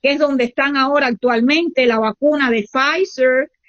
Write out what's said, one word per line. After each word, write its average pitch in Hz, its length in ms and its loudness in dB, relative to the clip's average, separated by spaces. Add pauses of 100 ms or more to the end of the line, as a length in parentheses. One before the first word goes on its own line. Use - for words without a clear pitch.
que 269 120 0
es 285 60 -2
donde 277 260 0
están 277 320 -2
ahora 277 320 0
actualmente 254 760 0
la 226 120 2
vacuna 262 520 0
de 220 200 -2
Pfizer 269 800 0 (180)